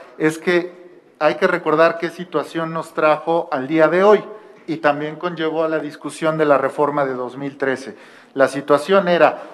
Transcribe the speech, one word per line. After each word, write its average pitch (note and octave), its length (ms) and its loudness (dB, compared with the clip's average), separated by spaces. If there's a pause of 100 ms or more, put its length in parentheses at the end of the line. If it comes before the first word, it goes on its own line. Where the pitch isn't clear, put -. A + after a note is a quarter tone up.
(180)
es D#3 200 0
que F3 440 -2 (360)
hay D3+ 180 2
que G3 100 0
recordar E3 520 2
qué E3+ 120 -6
situación E3 600 -6
nos D#3+ 220 -8
trajo D#3+ 560 0
al C3+ 160 -4
día D#3 220 2
de F3 140 2
hoy G3+ 220 4 (420)
y D#3 120 -6
también D3+ 380 -2
conllevó D#3+ 480 -4
a D#3+ 40 -2
la D#3+ 100 -2
discusión D3 580 -6
de D#3 80 2
la C#3+ 140 6
reforma C#3+ 460 0
de C3 100 -4
dos B2 220 -8
mil C#3 200 -10
trece. B2+ 400 -4 (380)
La C3+ 140 4
situación D3 600 2
era D#3 340 2 (120)